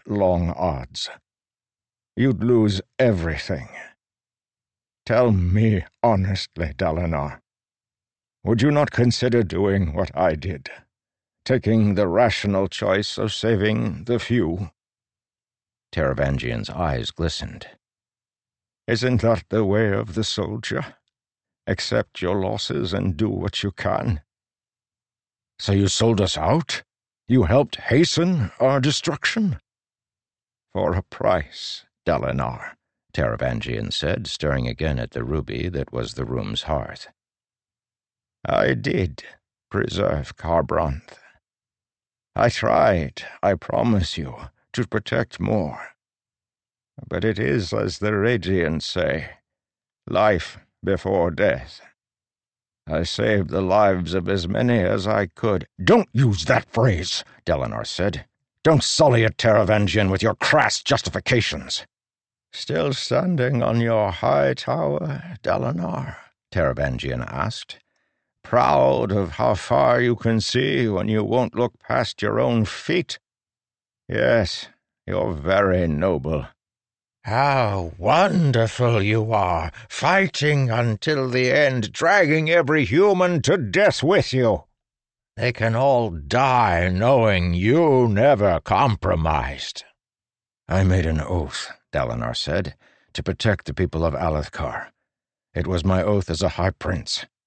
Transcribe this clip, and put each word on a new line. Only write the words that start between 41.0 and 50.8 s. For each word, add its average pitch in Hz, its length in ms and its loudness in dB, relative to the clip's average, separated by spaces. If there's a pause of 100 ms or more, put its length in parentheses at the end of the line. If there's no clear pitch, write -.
I 117 140 2
tried, 110 760 0 (180)
I 98 120 2
promise 98 640 0
you, 67 320 -10 (240)
to 123 140 -2
protect - 520 -4
more. 95 560 -4 (1120)
But 92 160 -4
it 110 160 0
is 117 320 -2
as 104 280 -4
the 104 180 -2
Radiant 90 640 0
say, 78 540 -4 (720)
life 104 500 0 (260)